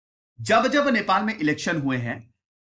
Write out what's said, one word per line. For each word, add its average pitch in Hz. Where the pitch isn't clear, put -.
जब 214
जब 285
नेपाल 202
में 214
इलेक्शन 151
हुए 135
हैं, 120